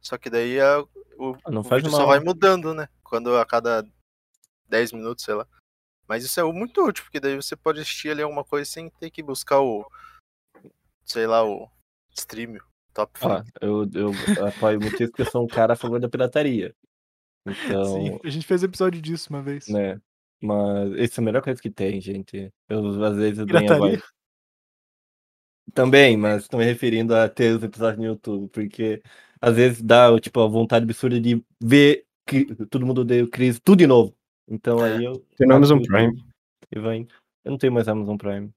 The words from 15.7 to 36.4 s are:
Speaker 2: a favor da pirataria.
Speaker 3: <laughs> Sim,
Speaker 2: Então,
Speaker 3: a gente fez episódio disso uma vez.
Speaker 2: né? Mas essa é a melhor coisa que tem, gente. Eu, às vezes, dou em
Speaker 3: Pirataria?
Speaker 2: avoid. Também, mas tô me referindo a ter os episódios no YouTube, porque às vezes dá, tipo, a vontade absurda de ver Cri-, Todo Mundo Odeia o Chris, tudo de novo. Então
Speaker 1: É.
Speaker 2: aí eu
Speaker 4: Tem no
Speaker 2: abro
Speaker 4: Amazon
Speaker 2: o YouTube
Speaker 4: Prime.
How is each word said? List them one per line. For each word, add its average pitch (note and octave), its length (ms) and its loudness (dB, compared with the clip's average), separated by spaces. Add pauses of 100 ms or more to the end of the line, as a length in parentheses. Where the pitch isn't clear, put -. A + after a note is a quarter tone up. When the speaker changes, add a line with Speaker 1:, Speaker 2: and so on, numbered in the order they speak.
Speaker 2:
a A2+ 40 0
favor A#2+ 240 -6
da B2 80 -4
pirataria. B2+ 680 -2 (720)
Speaker 3:
<laughs> - 0 -
Sim, G2 600 -6
Speaker 2:
Então, - 180 -8
Speaker 3:
a D#3+ 60 -10
gente D#3 160 -8
fez F3+ 160 0
episódio F#3 380 -4
disso D#3 300 -10
uma C#3+ 120 -10
vez. C#3+ 260 -10
Speaker 2:
né? G2+ 320 -4 (400)
Mas G2+ 580 -2
essa A#2+ 220 -4
é - 20 -2
a - 20 -2
melhor A2+ 180 -2
coisa B2+ 180 -8
que G#2+ 100 -10
tem, G2 300 -6
gente. G2 520 -14 (160)
Eu, G#2 360 -4
às G#2 120 -2
vezes, G#2+ 220 -2
dou A2 60 -6
em G2+ 40 -8
Speaker 3:
Pirataria? D3+ 280 2
Speaker 2:
avoid. G2 260 0 (1700)
Também, C3 420 6
mas G#2 320 0
tô C3 80 -6
me A#2 80 2
referindo A#2 500 0
a A2+ 140 4
ter A2+ 280 2
os A2 60 -4
episódios A2 360 -4
no A2+ 80 -6
YouTube, G#2+ 420 -6
porque G#2+ 540 -6 (380)
às A#2+ 140 4
vezes A#2+ 280 4
dá, A#2 360 8
tipo, - 220 -2
a A2+ 80 4
vontade A2+ 360 2
absurda A#2+ 360 -2
de A#2 240 0 (180)
ver C#3+ 440 6 (200)
Cri-, C3+ 280 0 (120)
Todo B2+ 200 -4
Mundo B2+ 160 -2
Odeia A#2+ 220 2
o A#2+ 40 -6
Chris, B2 340 -2
tudo F#3+ 180 8
de E3 60 8
novo. A#2 280 6 (340)
Então A#2 360 -2
Speaker 1:
É. A2 120 0
Speaker 2:
aí A#2+ 80 -4
eu B2 80 -8 (240)
Speaker 4:
Tem B2+ 100 4
no C3 80 8
Speaker 2:
abro - 20 8
Speaker 4:
Amazon C#3+ 220 8
Speaker 2:
o - 40 4
YouTube G2 100 -4
Speaker 4:
Prime. A#2 320 2 (480)